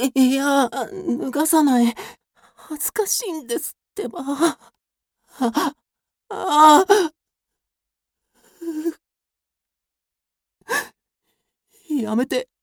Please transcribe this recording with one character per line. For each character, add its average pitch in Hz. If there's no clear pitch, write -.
い 262
や、 277
脱 277
が 294
さ 311
な 254
い。 233
恥 -
ず -
か 403
し -
い 359
ん 302
で 233
す -
っ -
て 247
ば。 302
あ、 269
あ。 302
や 220
め 247
て。 -